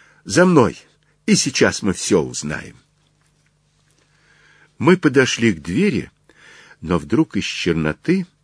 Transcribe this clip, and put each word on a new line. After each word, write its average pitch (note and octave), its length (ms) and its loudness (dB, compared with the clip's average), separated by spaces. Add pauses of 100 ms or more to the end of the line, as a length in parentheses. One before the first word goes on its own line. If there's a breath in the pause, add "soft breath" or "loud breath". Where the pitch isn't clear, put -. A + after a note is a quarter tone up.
(260 soft breath)
За D3+ 200 2
мной, C3+ 320 2 (480)
и G#3+ 100 2
сейчас - 460 0
мы G2 120 -2
всё F2+ 280 0
узнаем". C#2 540 -10 (2000 soft breath)
Мы E3+ 200 4
подошли B2 560 2
к D#2 80 -8
двери, G2+ 500 -2 (720 soft breath)
но E2 160 0
вдруг G#2+ 400 -2
из F#2 80 -4
черноты E2+ 840 -2 (160)